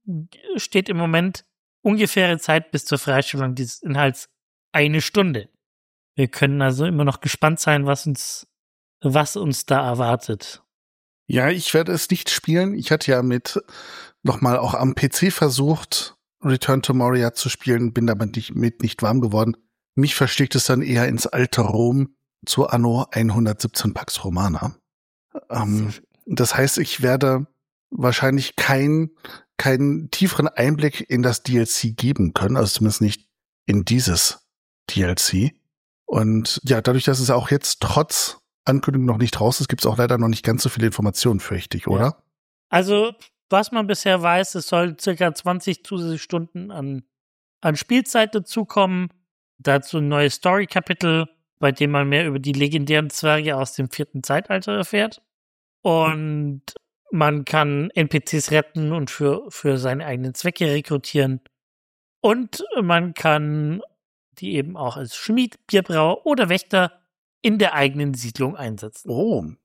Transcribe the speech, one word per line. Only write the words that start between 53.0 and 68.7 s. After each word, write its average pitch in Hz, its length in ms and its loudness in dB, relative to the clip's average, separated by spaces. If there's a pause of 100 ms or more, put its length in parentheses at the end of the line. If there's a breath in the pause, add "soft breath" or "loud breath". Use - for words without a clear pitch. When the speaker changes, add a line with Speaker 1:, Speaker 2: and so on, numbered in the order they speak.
Speaker 1:
Zwerge 151 460 0
aus 135 160 -4
dem 135 180 -4
vierten 143 320 -8
Zeitalter 190 500 -2
erfährt. 208 500 -2 (600)
Und 156 800 0 (480)
man 147 340 2
kann 147 500 0
N 156 140 0
P 151 120 0
Cs - 300 -4
retten 151 420 0
und 156 180 -4
für, 147 400 -2
für 135 280 -2
seine 131 280 -4
eigenen 127 280 -6
Zwecke 175 320 -2
rekrutieren. 143 760 -2 (800)
Und 233 420 0 (200)
man 175 320 0
kann 151 640 0 (580)
die 190 160 -8
eben 151 220 -4
auch 131 200 -8
als 131 200 -12
Schmied, 240 500 -4
Bierbrauer 175 600 2
oder 254 220 2
Wächter 180 440 0 (480)
in 214 180 2
der 170 160 4
eigenen 139 400 2
Siedlung 123 420 -4
einsetzen. 110 540 -10